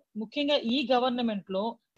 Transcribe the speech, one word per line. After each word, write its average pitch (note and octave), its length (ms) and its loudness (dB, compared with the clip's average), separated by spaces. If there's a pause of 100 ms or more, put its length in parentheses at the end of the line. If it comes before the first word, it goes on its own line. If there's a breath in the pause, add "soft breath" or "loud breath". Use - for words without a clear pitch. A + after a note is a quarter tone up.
(160)
ముఖ్యంగా C#4+ 400 0
ఈ A#3 360 0
గవర్నమెంట్ A#3+ 580 0
లో G#3+ 280 -2 (200)